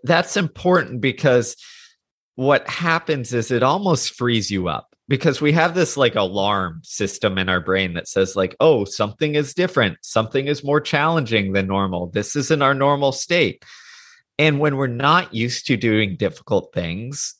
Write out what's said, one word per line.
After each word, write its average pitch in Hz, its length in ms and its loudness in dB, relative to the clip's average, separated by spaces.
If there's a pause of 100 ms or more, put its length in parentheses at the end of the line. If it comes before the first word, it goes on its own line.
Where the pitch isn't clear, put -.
that's 175 340 0
important 165 640 0
because 123 540 2 (800)
what 131 340 2
happens 160 640 -4
is 117 180 -2
it 120 120 2
almost 170 500 0
frees 117 380 0
you 92 160 -2
up - 240 -6 (160)
because 143 320 0
we 147 120 2
have 165 240 2
this, 175 220 0
like, 120 180 2
alarm 95 680 0
system 98 540 -4
in 92 100 -2
our 92 120 2
brain 92 340 -2
that 85 140 -8
says, 95 280 0
like, 95 240 -2
"Oh, 131 260 4
something 147 500 -4
is 147 180 -2
different. 175 480 0
Something 135 460 -2
is 143 160 -4
more 147 180 0
challenging 135 720 0
than 98 140 0
normal. 95 400 -2
This 104 280 -4
isn't 143 280 0
our 135 100 4
normal 139 380 2
state." 135 520 0 (760)
And 147 200 4
when 147 180 0
we're 135 100 0
not 143 440 2
used 120 360 -4
to 123 100 2
doing 107 400 2
difficult - 560 -2
things, 95 680 -6